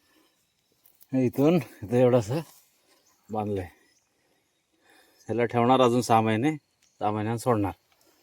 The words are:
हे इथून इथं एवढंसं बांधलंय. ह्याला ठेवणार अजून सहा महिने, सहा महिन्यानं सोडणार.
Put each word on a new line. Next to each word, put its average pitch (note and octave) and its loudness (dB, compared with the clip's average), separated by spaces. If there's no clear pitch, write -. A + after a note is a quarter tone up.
हे C3 0
इथून D3 2
इथं A#2+ -6
एवढंसं B2 2
बांधलंय. G#2 -6
ह्याला A2+ -2
ठेवणार A#2+ 2
अजून B2 4
सहा A2+ 4
महिने, A2 -2
सहा - -10
महिन्यानं G#2+ -4
सोडणार. G#2 -2